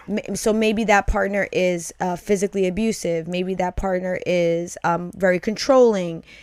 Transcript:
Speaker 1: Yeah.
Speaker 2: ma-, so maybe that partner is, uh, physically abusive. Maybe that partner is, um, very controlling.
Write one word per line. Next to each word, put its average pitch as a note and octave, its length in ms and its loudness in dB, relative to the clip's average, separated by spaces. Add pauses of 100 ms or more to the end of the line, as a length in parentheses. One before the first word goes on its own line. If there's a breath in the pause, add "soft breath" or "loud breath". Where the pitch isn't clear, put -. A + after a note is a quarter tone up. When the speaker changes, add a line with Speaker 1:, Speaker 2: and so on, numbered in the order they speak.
Speaker 1:
Yeah. G3 80 -4 (140)
Speaker 2:
ma-, G3 60 -6
so G#3+ 160 0
maybe A3 320 2
that G3+ 240 4
partner G3 460 0
is, F3+ 480 -2
uh, F3+ 160 -2
physically G3 500 0
abusive. F3+ 600 -2
Maybe F#3 280 -2
that F3+ 220 -4
partner F#3 480 -2
is, E3+ 580 0
um, F3 320 -2
very F3+ 240 2
controlling. G#3+ 840 2 (200 loud breath)